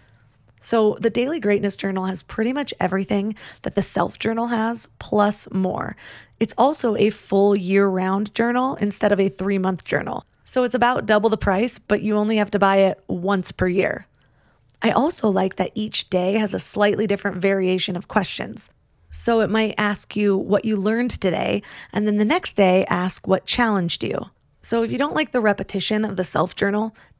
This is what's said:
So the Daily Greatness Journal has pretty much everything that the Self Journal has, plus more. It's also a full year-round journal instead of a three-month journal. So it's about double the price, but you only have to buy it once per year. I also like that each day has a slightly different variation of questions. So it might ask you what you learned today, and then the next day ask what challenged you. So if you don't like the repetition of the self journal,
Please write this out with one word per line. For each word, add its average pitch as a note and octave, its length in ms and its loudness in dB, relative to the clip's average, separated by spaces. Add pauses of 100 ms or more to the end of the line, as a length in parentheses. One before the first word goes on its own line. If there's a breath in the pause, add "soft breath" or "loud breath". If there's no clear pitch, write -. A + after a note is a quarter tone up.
(580 soft breath)
So G#3+ 420 2
the A#3 100 2
Daily C4+ 280 -2
Greatness G3+ 380 0
Journal F#3+ 300 -4
has F#3+ 160 -6
pretty A3+ 300 -4
much C#4 280 -4
everything G3 560 -2 (260 loud breath)
that - 120 -6
the - 80 2
Self - 360 -2
Journal A3+ 280 -2
has, A#3 420 -2 (100)
plus G#3 540 0
more. F#3 440 -2 (420 loud breath)
It's - 200 -2
also B3 380 2
a G#3 140 4
full G3+ 460 2
year-round F#3+ 760 0
journal B3 420 0
instead G#3 360 0
of G3 80 4
a F#3+ 80 2
three-month F#3+ 560 -2
journal. - 400 -4 (200)
So B3+ 200 0
it's A#3+ 100 -2
about A#3+ 320 2
double G#3+ 240 4
the G#3 60 2
price, G3+ 420 0
but - 240 -2
you G#3 140 0
only G#3+ 200 0
have G#3 140 0
to G3+ 80 0
buy G3 200 6
it F#3+ 300 4
once F#3 440 -2
per F#3 140 -2
year. F3+ 400 0 (760)
I A3+ 80 2
also B3 380 0
like F#3+ 280 0
that - 180 -4
each - 360 -6
day F#3 240 0
has G#3+ 180 0
a F#3 80 -4
slightly G#3 460 0
different G3 320 -2
variation F#3 580 0
of - 120 -10
questions. - 600 -4 (380)
So A#3 320 0
it F#3 100 2
might A3 280 2
ask G#3 360 -2
you G3+ 220 2
what - 300 0
you G#3+ 100 2
learned A3+ 340 0
today, - 520 -2 (300 loud breath)
and G#3 140 0
then G#3 120 2
the G#3+ 60 4
next E4 300 0
day F#3+ 340 4
ask F#3 380 -2
what F#3+ 200 0
challenged G3+ 580 0
you. - 220 -6 (340)
So A#3 220 -2
if A#3 100 -4
you B3 60 -2
don't D4 160 -2
like D4+ 180 -2
the B3 80 0
repetition G#3+ 640 0
of G3 120 -4
the F#3 80 0
self F3 300 0
journal, G#3 400 -2 (260 soft breath)